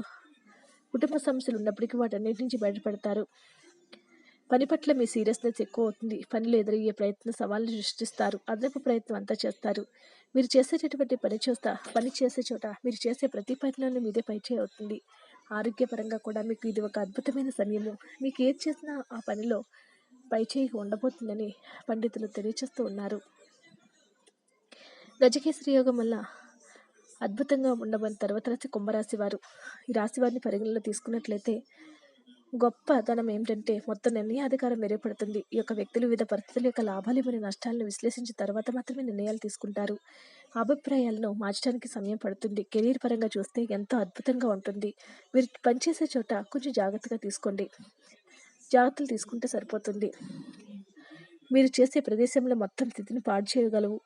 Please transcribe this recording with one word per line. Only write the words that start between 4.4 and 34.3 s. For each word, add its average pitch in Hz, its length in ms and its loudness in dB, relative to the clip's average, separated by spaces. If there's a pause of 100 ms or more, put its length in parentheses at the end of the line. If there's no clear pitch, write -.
పని 254 160 6
పట్ల 302 280 2
మీ 254 120 4
సీరియస్‌నెస్ 226 560 0
ఎక్కువ 226 260 0
అవుతుంది. 214 280 -4 (100)
పనిలో 233 320 0
ఎదురయ్యే 214 340 2
ప్రయత్నం 208 420 -2
సవాళ్ళను 220 440 -2
సృష్టిస్తారు. 208 600 -2 (120)
అదనపు 240 300 -2
ప్రయత్నం 233 380 0
అంతా 202 180 -2
చేస్తారు. - 480 -2 (520)
మీరు 262 120 4
చేసేటటువంటి 269 680 2
పని 220 220 -2
చూస్తా, 233 340 0 (180)
పని 262 200 0
చేసే 254 320 0
చోట 233 240 -6 (160)
మీరు 247 200 -2
చేసే 254 260 0
ప్రతి 226 280 -4
పనిలోనూ 262 440 -2
మీదే 220 220 0
పైచేయి 226 380 -4
అవుతుంది. 208 380 -6 (540)
ఆరోగ్యపరంగా 220 680 -2
కూడా 214 240 -4
మీకు 226 260 -4
ఇది 214 140 -2
ఒక 208 180 -4
అద్భుతమైన 262 500 -2
సమయము. 208 440 -4 (280)
మీకు 262 200 -4
ఏది 262 180 4
చేసినా 302 360 -6 (160)
ఆ 226 80 -10
పనిలో 214 400 -2 (680)
పైచేయి 240 460 0
ఉండబోతుందని 214 760 -4 (360)
పండితులు 220 420 -2
తెలియచేస్తూ 220 560 -6
ఉన్నారు. 202 360 -4 (2000)
గజకేసరి 277 540 6
యోగం 262 240 6
వల్ల 226 200 0 (1040)
అద్భుతంగా 262 520 2
ఉండబోయిన 214 480 -2
తర్వాత 208 280 0
రాశి 254 180 -4
కుంభరాశి 214 500 -2
వారు. 202 220 -2 (440)
ఈ 247 100 -4
రాశి 226 280 0
వారిని 247 180 4
పరిగణలో 220 420 0
తీసుకున్నట్లయితే 220 720 -2 (1000)
గొప్ప 240 340 2 (120)
ధనం 233 300 0
ఏమిటంటే 214 500 -2
మొత్తం 220 340 0
నిర్ణయాధికారం 240 640 0